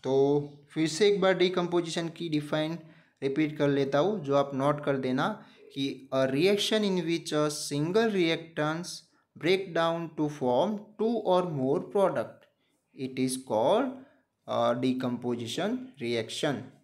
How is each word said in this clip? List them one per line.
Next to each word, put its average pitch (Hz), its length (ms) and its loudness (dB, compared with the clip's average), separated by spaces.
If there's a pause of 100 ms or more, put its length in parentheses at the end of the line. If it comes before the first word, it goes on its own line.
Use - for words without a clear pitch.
तो 139 460 2 (220)
फिर 160 180 0
से 202 200 4
एक 202 120 4
बार 190 140 4
डिकम्पोजिशन 175 720 0
की 165 200 -8
डिफाइन 156 500 -2 (440)
रिपीट 147 360 0
कर 143 100 4
लेता 139 300 2
हूँ, 185 260 0
जो 139 120 2
आप 143 180 2
नोट 147 300 0
कर 139 120 0
देना 135 480 -2 (300)
कि 139 400 -6
a 135 120 2
reaction 202 540 2
in 190 240 0
which 165 280 -4
a 151 180 2
single 170 640 0
reactants 165 760 -2 (560)
break 185 340 0
down 165 300 0 (120)
to 151 100 0
form 147 480 2 (240)
two 226 260 0
or 180 140 4 (180)
more 139 200 0
product, 135 580 -2 (640)
it 127 160 -8
is 131 140 0 (200)
called, 190 380 2 (580)
अ, 117 240 2
डिकम्पोजिशन 123 1160 -4 (120)
रिएक्शन 117 640 -4 (200)